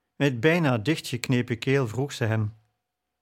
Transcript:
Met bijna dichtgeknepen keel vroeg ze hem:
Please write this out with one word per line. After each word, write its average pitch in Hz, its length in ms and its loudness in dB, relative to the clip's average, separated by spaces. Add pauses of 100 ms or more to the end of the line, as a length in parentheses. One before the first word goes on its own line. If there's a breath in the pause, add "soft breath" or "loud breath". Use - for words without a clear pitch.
(160)
Met 139 240 0
bijna 156 380 4
dichtgeknepen 123 800 -2
keel 135 280 0
vroeg 131 240 -4
ze - 120 -6
hem: 110 340 0 (640)